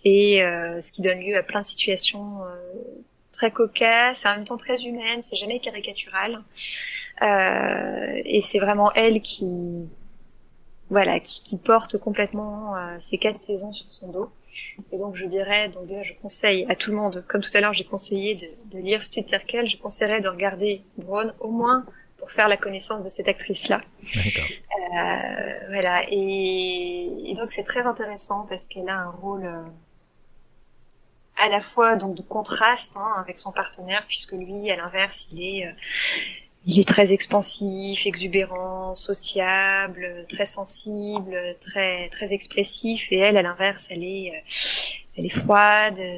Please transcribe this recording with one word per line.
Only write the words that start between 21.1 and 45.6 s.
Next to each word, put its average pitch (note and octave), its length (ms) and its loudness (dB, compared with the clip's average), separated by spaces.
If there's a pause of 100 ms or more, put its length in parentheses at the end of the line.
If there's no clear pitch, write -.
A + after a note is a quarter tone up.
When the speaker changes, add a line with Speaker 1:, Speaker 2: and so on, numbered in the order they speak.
Speaker 1:
au A3 120 -6
moins A#3+ 340 2 (320)
pour - 140 -16
faire G#3+ 160 6
la G3+ 100 4
connaissance G3+ 460 -6
de F#3 60 -8
cette - 180 -2
actrice-là. G3 540 0 (340)
Speaker 2:
D'accord. - 340 -2 (460)
Speaker 1:
Euh, - 580 -2 (160)
voilà, F#3 400 2
et, F#3 1200 -2
et F#3+ 40 -4
donc A3 160 -6
c'est G3+ 120 -4
très - 180 -2
intéressant G#3 680 -4
parce F#3 180 -8
qu'elle F#3 220 -8
a F#3+ 80 -2
un F3+ 140 -6
rôle, F#3+ 340 -8
euh, E3+ 160 -8 (1800)
à G3+ 120 6
la G3+ 120 4
fois A3+ 340 4
donc G3 200 -4
de F3+ 60 -12
contraste, A3 760 0
hein, G#3+ 240 -2
avec F#3 180 -10
son G3 120 -6
partenaire, F#3+ 560 -4
puisque - 260 -6
lui, G3 380 -6
à F3+ 40 2
l'inverse, F#3+ 560 -2
il D#3+ 100 -10
est, F#3 260 -6
euh, E3 40 -12 (920)
il F3 140 6
est F#3+ 80 8
très G3 260 8
expansif, G3 920 0
exubérant, F#3 920 -2
sociable, F#3+ 1300 0
très - 180 -2
sensible, G3+ 920 -4 (240)
très, F3+ 480 -2
très G3+ 240 -6
expressif. G#3+ 800 -2
Et F#3 80 2
elle, G3+ 180 6
à F#3+ 40 8
l'inverse, F#3 480 -2
elle E3+ 140 -8
est, F#3 320 -8
euh, D#3 40 -14 (800)
elle E3+ 100 -4
est - 20 -2
froide, G#3 680 6 (200)